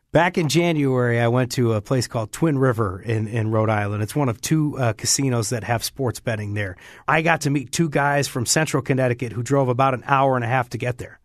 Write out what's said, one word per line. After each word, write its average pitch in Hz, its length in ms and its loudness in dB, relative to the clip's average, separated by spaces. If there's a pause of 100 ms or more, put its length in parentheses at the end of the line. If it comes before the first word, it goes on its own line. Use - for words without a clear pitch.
(100)
Back 170 260 2
in 160 140 0
January, 135 680 2
I 120 100 4
went 123 240 2
to 120 200 2
a 107 80 0
place 127 260 -2
called 110 260 -6
Twin 160 260 0
River 107 420 0
in, 110 280 -2
in 110 220 -2
Rhode 110 200 2
Island. 104 320 -2
It's 107 120 -6
one 147 140 0
of 110 140 -6
two, 151 340 0
uh, 123 160 0
casinos 120 560 -2
that 113 160 -4
have 117 180 -2
sports - 380 -4
betting 107 320 -4
there. 101 240 -6 (320)
I 156 140 2
got 160 200 2
to 143 80 0
meet 139 220 -2
two 170 160 2
guys 143 400 0
from 123 160 -2
Central 151 380 0
Connecticut 127 500 0
who 104 100 -6
drove 135 280 2
about 131 240 2
an 117 120 -8
hour 135 300 4
and 120 80 -2
a 113 40 -2
half 123 220 0
to - 60 -8
get 120 220 -4
there. - 260 -16